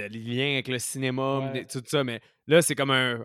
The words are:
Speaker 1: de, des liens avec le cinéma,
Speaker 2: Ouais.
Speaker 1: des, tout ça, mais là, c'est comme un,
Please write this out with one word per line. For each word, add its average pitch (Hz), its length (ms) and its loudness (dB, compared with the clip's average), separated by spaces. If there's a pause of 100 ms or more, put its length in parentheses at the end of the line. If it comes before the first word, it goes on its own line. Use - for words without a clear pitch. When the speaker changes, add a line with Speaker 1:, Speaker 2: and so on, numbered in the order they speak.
Speaker 1:
de, 104 60 -8
des 110 100 -12
liens 123 360 -2
avec 131 140 -2
le 127 100 -2
cinéma, 135 600 -2
Speaker 2:
Ouais. 135 140 -4
Speaker 1:
des, 131 140 -6
tout 131 200 -8
ça, 143 180 2
mais 117 160 -4 (260)
là, 156 140 8
c'est 151 140 0
comme 139 160 0
un, 127 340 2